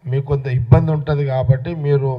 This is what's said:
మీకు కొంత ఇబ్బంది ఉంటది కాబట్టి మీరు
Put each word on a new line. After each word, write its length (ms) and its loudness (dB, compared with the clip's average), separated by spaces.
మీకు 220 -4
కొంత 200 -4
ఇబ్బంది 460 4
ఉంటది 340 -2
కాబట్టి 480 -2
మీరు 440 0